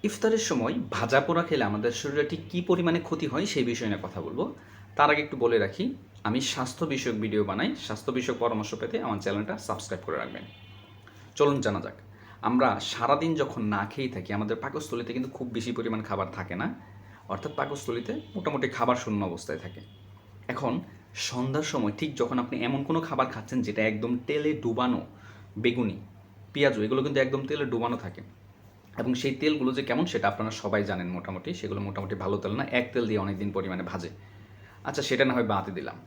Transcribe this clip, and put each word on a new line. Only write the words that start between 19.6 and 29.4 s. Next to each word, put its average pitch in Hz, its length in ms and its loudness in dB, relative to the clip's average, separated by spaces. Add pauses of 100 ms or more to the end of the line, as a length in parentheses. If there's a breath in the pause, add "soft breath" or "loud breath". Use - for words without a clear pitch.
থাকে। - 160 -12 (720)
এখন 131 200 -2 (560 loud breath)
সন্ধ্যার 135 440 0
সময় 107 280 0
ঠিক 156 100 -2 (100)
যখন 120 240 2
আপনি 127 120 -4 (120)
এমন 139 200 0
কোনো 160 200 4
খাবার 131 260 2
খাচ্ছেন 117 320 -4
যেটা 104 140 0 (100)
একদম 117 220 -2 (160)
তেলে 147 240 2 (120)
ডুবানো, 117 380 2 (600 loud breath)
বেগুনি, 120 340 2 (560)
পেঁয়াজু, 135 340 4
এগুলো 131 200 2
কিন্তু 143 180 2
একদম 135 240 0
তেলে 147 240 0
ডুবানো 117 320 0
থাকে, - 180 -10 (800)
এবং 127 100 0 (100)
সেই 135 200 0